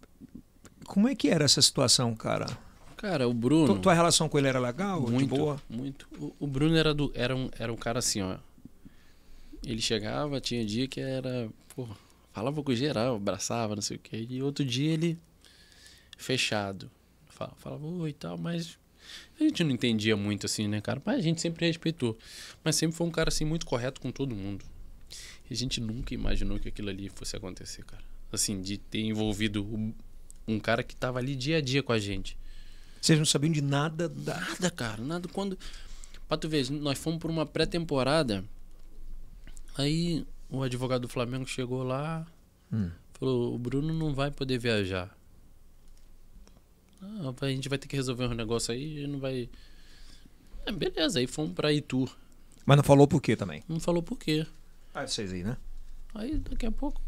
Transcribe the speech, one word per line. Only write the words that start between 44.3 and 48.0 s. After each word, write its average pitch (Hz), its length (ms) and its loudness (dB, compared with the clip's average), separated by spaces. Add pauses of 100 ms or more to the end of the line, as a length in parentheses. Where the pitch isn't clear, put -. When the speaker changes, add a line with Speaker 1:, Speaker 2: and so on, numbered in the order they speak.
Speaker 2:
viajar." 101 580 0 (1800)
"Ah, 190 400 -8
a 139 80 -2
gente 135 200 -2
vai 139 80 0
ter - 100 -8
que - 80 -6
resolver 127 320 -2